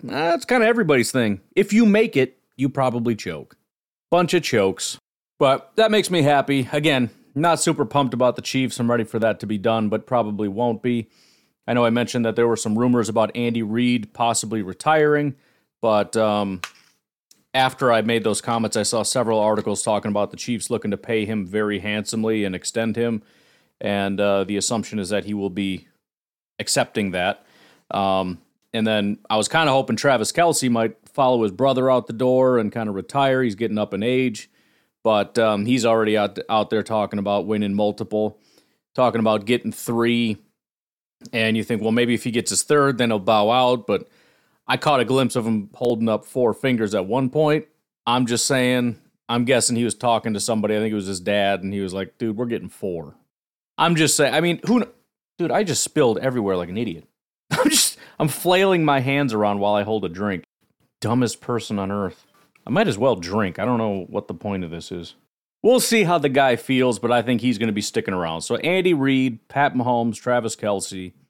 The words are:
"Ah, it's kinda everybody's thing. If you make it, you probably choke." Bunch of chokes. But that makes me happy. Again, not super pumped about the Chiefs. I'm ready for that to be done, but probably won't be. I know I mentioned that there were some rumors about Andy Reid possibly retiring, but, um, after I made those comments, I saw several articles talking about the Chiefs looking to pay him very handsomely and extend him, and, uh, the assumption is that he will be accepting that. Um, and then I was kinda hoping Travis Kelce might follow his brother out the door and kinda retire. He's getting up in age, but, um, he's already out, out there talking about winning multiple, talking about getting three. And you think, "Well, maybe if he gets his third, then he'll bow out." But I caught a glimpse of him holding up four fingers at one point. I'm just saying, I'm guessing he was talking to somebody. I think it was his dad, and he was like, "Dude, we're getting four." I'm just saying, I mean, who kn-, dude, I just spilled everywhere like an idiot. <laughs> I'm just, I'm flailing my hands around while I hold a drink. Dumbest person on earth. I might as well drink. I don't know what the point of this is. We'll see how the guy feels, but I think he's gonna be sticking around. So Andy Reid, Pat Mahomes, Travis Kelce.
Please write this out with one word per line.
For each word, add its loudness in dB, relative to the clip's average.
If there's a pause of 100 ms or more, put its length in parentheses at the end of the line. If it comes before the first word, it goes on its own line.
"Ah, -2
it's -4
kinda 2
everybody's 2
thing. 0 (120)
If 2
you 6
make 4
it, 0 (180)
you 0
probably 0
choke." -12 (520)
Bunch 2
of 4
chokes. 0 (420)
But 2
that 4
makes 2
me 2
happy. 2
Again, 2 (240)
not 2
super 0
pumped 0
about 2
the -12
Chiefs. -4
I'm 0
ready 2
for -4
that 0
to -8
be -2
done, 0
but -4
probably -2
won't -2
be. -2 (560)
I -2
know 4
I 4
mentioned 0
that 0
there 2
were 0
some -2
rumors 2
about 0
Andy -2
Reid -2
possibly -2
retiring, 0 (480)
but, 2
um, 0 (880)
after 2
I 4
made 0
those 0
comments, -2
I 0
saw -2
several 0
articles 0
talking -2
about -2
the -14
Chiefs -6
looking -4
to -4
pay -4
him -4
very -4
handsomely -2
and -4
extend -4
him, -2 (600)
and, -2
uh, 2
the -4
assumption -4
is -6
that -4
he -6
will -4
be -6 (680)
accepting -2
that. -2 (480)
Um, -2 (320)
and -2
then 0 (100)
I 0
was 0
kinda 2
hoping 0
Travis 2
Kelce 2
might 0 (140)
follow 2
his 2
brother 2
out 2
the -10
door 2
and 0
kinda -6
retire. 0
He's -2
getting -2
up -2
in -4
age, -2 (540)
but, 0
um, 2
he's 2
already 2
out, 0 (100)
out 0
there 0
talking -2
about -2
winning -2
multiple, -2 (560)
talking 2
about 2
getting -2
three. -2 (960)
And 0
you -2
think, -4
"Well, 0
maybe 2
if -2
he -4
gets -2
his -2
third, 2
then 0
he'll 0
bow 2
out." 2
But -2 (600)
I 0
caught 2
a 2
glimpse 0
of -2
him -2
holding -2
up 0
four 0
fingers 0
at 0
one 0
point. 0 (400)
I'm 2
just 0
saying, 0 (280)
I'm 0
guessing 2
he 0
was -2
talking 0
to -4
somebody. -2
I 0
think -2
it -2
was -4
his -6
dad, 0
and -6
he -4
was -6
like, -8
"Dude, -4
we're -4
getting -6
four." -10 (600)
I'm 2
just 2
saying, 2
I 2
mean, 0
who 4
kn-, -4 (460)
dude, -2
I 2
just -2
spilled 2
everywhere -2
like -4
an -8
idiot. -6 (220)
<laughs> -16
I'm 2
just, 0 (220)
I'm 2
flailing 2
my 4
hands 0
around 0
while 0
I 2
hold -4
a -2
drink. -6 (560)
Dumbest 0
person -4
on -4
earth. -6 (400)
I -8
might 2
as -2
well 2
drink. -4
I -4
don't -2
know -4
what -8
the -8
point -6
of -10
this -12
is. -12 (440)
We'll 4
see 2
how 2
the 0
guy 4
feels, 0
but 0
I 2
think 0
he's 0
gonna 0
be -2
sticking -4
around. -4
So -4
Andy 2
Reid, 0
Pat 0
Mahomes, 0
Travis -2
Kelce. -6 (180)